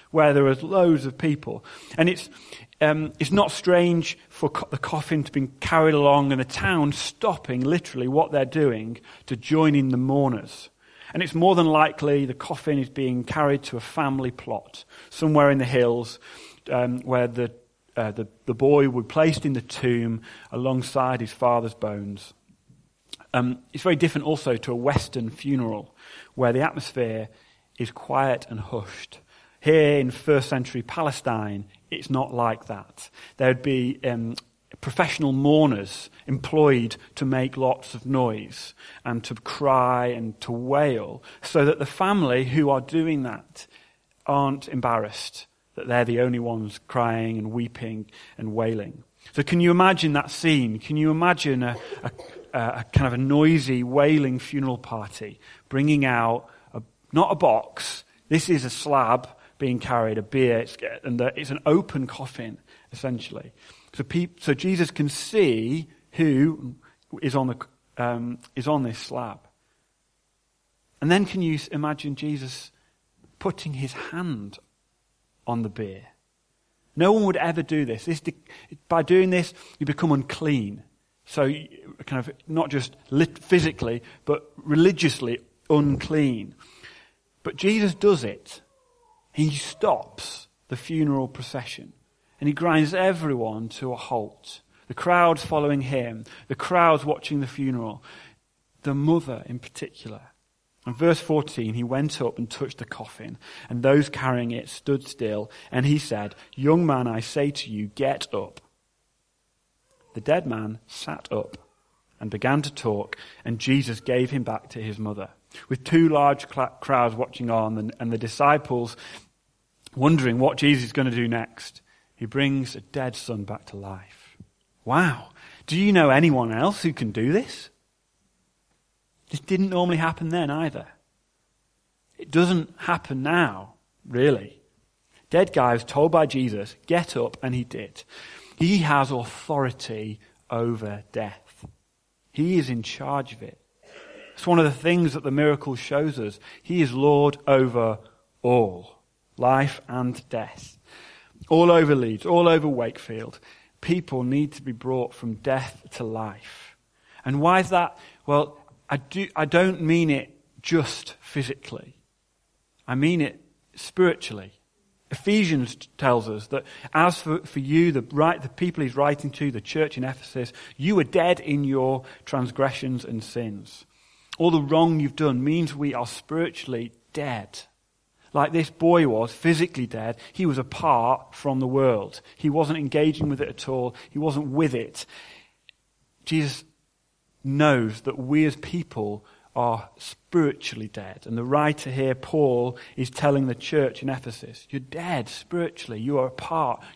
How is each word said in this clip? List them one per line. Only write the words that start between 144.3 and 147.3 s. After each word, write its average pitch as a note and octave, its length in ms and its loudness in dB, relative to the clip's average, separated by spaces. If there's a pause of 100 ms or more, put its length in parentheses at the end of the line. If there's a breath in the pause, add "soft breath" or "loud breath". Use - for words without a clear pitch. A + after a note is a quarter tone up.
It's - 120 -18
one F3 140 6
of D#3+ 60 8
the D3 60 4
things D#3 420 2
that D3 100 -8
the C#3 80 -2
miracle C#3+ 440 2
shows C#3+ 440 -4
us. G#2 200 -8 (220 loud breath)
He F3 200 0
is B2 120 2
Lord C#3+ 440 4 (100)